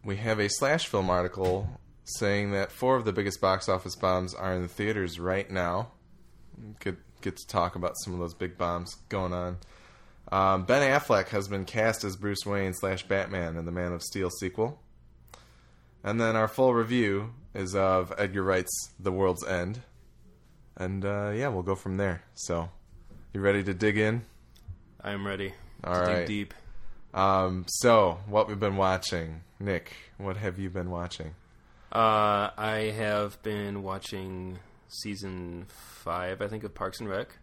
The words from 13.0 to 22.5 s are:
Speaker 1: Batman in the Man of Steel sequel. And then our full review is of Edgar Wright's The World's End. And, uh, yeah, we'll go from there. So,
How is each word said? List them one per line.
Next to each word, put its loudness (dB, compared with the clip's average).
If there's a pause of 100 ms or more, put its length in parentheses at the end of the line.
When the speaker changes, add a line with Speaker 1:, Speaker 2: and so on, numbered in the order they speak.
Speaker 1:
Batman -2
in -6
the -6
Man -2
of -6
Steel -4
sequel. -4 (1200)
And 0
then 2
our 4
full 4
review 2 (200)
is -4
of 4
Edgar 0
Wright's 0
The 0
World's 2
End. -2 (920)
And, -4
uh, -2
yeah, -2
we'll -2
go 0
from -4
there. 0 (100)
So, -4 (640)